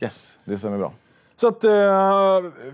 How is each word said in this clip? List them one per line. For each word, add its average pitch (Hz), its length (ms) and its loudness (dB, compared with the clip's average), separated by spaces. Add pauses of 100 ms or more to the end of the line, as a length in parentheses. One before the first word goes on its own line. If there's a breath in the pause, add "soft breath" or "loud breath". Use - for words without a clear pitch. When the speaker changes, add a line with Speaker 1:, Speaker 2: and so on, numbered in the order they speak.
Speaker 1:
Yes, - 440 -12
det 98 140 -6
stämmer 101 200 -6
bra. 90 140 -6 (440 soft breath)
Speaker 2:
Så 240 120 0
att, 226 160 -6
eh, 196 840 2 (240)